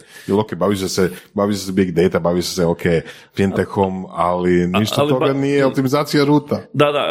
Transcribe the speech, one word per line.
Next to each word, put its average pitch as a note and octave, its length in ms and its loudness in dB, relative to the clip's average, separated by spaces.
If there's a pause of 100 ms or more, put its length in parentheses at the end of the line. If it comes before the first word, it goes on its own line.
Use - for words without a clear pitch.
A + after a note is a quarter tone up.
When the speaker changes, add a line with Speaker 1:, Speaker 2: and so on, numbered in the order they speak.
(280)
Speaker 1:
Jer, G2 120 2
ok, G#2 160 -4
bavi G2 200 0
se, F#2 140 -4
se, F2+ 200 0 (240)
bavi G#2 200 0
se F#2+ 180 -6
big F#2 220 2
data, F2+ 260 2
bavi F2 220 0
se, E2+ 240 -2
ok, E2+ 160 -2 (520)
fintechom, F#2+ 760 0
ali F2+ 580 0
Speaker 2:
A, F#2 140 0
Speaker 1:
ništa A2 220 0
Speaker 2:
ali D3 80 2
Speaker 1:
toga C3+ 160 0
Speaker 2:
ba- C3+ 80 0
Speaker 1:
nije C#3 320 0
optimizacija C#3+ 600 0
ruta. C#3+ 300 2 (180)
Speaker 2:
Da, C#3+ 140 4
da, D3 120 0 (120)